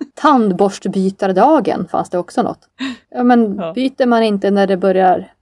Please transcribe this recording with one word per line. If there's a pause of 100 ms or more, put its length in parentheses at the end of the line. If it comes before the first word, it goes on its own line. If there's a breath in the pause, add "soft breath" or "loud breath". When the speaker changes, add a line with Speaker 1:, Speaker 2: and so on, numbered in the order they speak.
(160)
Speaker 1:
tandborstbytardagen
fanns
det
också
något. (500 loud breath)
Ja,
men
Speaker 2:
Ja.
Speaker 1:
byter
man
inte
när
det
börjar (100)